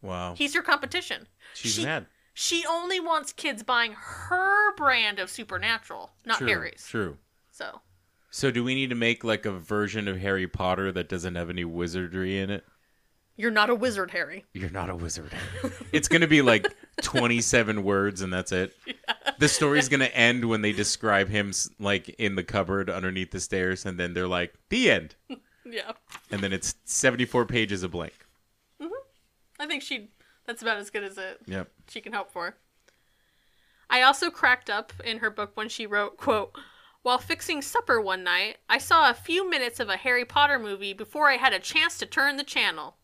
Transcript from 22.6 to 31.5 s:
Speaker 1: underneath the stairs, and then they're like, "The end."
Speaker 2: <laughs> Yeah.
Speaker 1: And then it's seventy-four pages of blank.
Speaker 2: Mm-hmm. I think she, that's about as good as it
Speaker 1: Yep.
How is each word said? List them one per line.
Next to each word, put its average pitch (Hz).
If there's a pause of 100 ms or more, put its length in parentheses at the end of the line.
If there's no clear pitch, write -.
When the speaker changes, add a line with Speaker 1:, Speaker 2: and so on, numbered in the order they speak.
Speaker 1:
underneath 92
the 95
stairs, 92
and 90
then 87
they're 90
like, 90 (140)
"The 226
end." 82 (140)
Speaker 2:
<laughs> 254 (260)
Yeah. 226 (380)
Speaker 1:
And 101
then 98
it's - (100)
seventy-four 123
pages 104
of 90
blank. 82 (680)
Speaker 2:
Mm-hmm. 330 (680)
I 294
think 302
she, 220 (360)
that's 233
about 220
as 202
good 208
as 196
it 190
Speaker 1:
Yep. 190 (180)